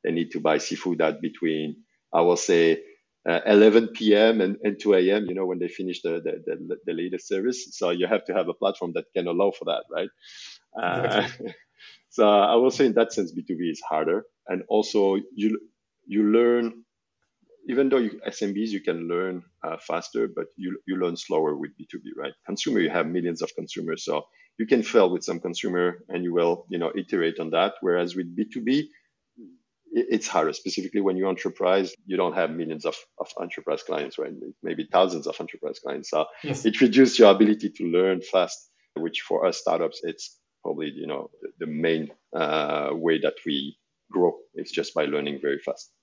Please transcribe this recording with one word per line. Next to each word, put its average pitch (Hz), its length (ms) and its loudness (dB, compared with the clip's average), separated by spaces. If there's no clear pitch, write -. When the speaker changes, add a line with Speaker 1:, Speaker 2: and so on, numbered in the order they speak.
Speaker 1:
they - 80 -2
need 82 220 -2
to 80 80 -6
buy 78 180 2
seafood 80 440 -4
at 76 180 0
between, 78 560 -4
I 85 100 4
will 87 140 4
say, 82 460 4
uh, 85 160 0
eleven 107 440 8
P 107 280 2
M 110 240 4
and, 95 220 0
and 101 180 -2
two 104 140 4
A 92 160 4
M, 104 160 0
you 90 80 -6
know, 95 100 -4
when 90 140 -4
they 87 100 -4
finish 90 320 -8
the, 85 240 -4
the, 80 220 -6
the, 82 300 -8
the 85 80 -4
latest 87 340 -6
service. 107 480 -4
So 90 140 0
you 87 160 0
have 98 180 0
to 92 80 -8
have 90 160 0
a 85 60 -4
platform 95 400 -4
that 87 100 -4
can 87 120 -2
allow 92 240 2
for - 160 -12
that, 76 240 -2
right? - 180 -4
Uh, 87 300 -2
Speaker 2:
Exactly. - 500 -2
Speaker 1:
<laughs> - 260 -20
so 110 180 4
I 104 280 6
will 123 160 6
say 131 160 4
in 110 80 4
that 113 180 4
sense, 87 200 -4
B 87 140 -8
two 85 120 -6
B 87 60 -2
is 80 180 -4
harder. 80 420 0
And 92 200 -4
also 104 480 2
you, 107 260 0
you 107 180 0
learn, 117 580 2
even 131 220 2
though 135 80 4
you, 110 260 -2
S - 160 -8
M 101 140 -2
Bs, 110 160 -2
you 101 100 -4
can 82 260 -4
learn, 87 380 -4
uh, 80 140 -6
faster, 85 400 -4
but 85 200 -8
you, 90 300 -8
you 92 100 -4
learn 87 220 -2
slower 78 360 -2
with 73 220 -10
B 78 140 -20
two - 80 -14
B, - 180 -16
right? 71 160 -10
Consumer, 110 340 -2
you - 80 2
have 85 180 0
millions 85 360 -4
of - 120 -8
consumers, 82 480 -8
so 78 220 -4
you 110 80 -2
can 120 160 4
fail 101 280 4
with 90 140 -4
some 87 160 -6
consumer 87 680 -2
and 87 160 -6
you 87 80 -4
will, 85 380 2
you 92 80 -4
know, 85 180 -2
iterate 87 420 -2
on 80 120 -6
that. 87 320 2
Whereas 87 340 0
with 87 180 -8
B 107 160 -2
two 120 120 -8
B, 135 280 0
i-, 110 80 -20
it's 117 340 0
harder. 80 260 0
Specifically 95 480 -6
when 95 160 0
you're 95 120 0
enterprise, 92 680 -2
you 95 100 -4
don't 90 180 0
have 92 160 0
millions 80 360 -6
of, 78 100 -4
of - 100 -8
enterprise - 440 -6
clients, 69 340 -6
right? - 140 -6
Maybe 82 260 -6
thousands 90 380 2
of 71 100 -8
enterprise 76 400 -10
clients. 69 320 -10
So 78 160 0
Speaker 2:
Yes. - 240 -4
Speaker 1:
it 110 140 0
reduces 123 400 6
your 104 100 12
ability 104 400 4
to - 140 -8
learn 90 360 2
fast, - 500 -2
which 80 260 -6
for - 260 -2
us 85 120 0
startups, 82 440 -2
it's - 360 -10
probably, 78 320 -6
you 76 120 -10
know, 71 240 -8
the, - 260 -12
the 78 60 -8
main, 80 380 0
uh, 76 580 -2
way 80 280 0
that 73 140 -2
we 71 320 -6
grow. 87 200 2
It's 80 180 -12
just - 200 -4
by 76 120 -2
learning 73 360 -4
very 71 180 -2
fast. - 340 -10